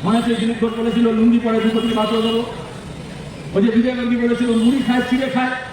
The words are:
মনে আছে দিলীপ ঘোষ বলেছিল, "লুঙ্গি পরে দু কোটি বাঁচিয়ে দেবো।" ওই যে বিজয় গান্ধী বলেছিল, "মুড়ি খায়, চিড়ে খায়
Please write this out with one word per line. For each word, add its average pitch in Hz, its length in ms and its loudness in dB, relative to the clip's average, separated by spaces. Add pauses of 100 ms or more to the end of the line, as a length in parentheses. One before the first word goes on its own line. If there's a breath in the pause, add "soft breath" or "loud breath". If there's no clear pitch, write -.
মনে 208 140 2
আছে 233 180 0
দিলীপ 226 260 0
ঘোষ 226 180 -2
বলেছিল, 226 320 2
"লুঙ্গি 226 280 4
পরে 226 200 0
দু 220 100 0
কোটি 233 240 0
বাঁচিয়ে 220 280 0
দেবো।" 226 220 0 (1080)
ওই 196 100 2
যে 226 80 4
বিজয় 240 260 2
গান্ধী 240 180 0
বলেছিল, 240 400 0
"মুড়ি 240 320 2
খায়, 247 220 2
চিড়ে 262 200 -2
খায় 254 200 -2 (240)